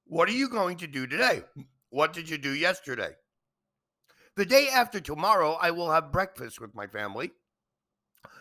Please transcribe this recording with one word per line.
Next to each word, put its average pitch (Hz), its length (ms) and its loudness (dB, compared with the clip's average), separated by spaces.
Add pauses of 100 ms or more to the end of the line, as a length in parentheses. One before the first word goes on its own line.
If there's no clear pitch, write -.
What 170 240 2
are 220 40 -2
you 262 140 0
going 190 300 -2
to 175 100 -12
do 135 200 -6
today? 190 360 0 (460)
What 156 240 0
did 165 160 -10
you 160 80 -4
do 139 160 -4
yesterday? 139 580 -2 (1200)
The 196 100 0
day 277 220 6
after 240 320 2
tomorrow, 160 540 2
I 170 180 0
will 170 180 -4
have 156 220 2
breakfast 165 480 -4
with 110 160 -18
my 104 120 -10
family, 104 440 -6 (1080)